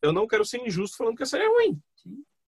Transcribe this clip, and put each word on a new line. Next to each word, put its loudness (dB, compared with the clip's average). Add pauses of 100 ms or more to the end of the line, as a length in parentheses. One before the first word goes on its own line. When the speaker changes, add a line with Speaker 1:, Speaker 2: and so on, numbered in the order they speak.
Speaker 1:
eu 4
não 2
quero 2
ser -6
injusto -4
falando -2
que -8
a -4
série -2
é 4
ruim, 4 (160)
Speaker 2:
Sim. -18 (280)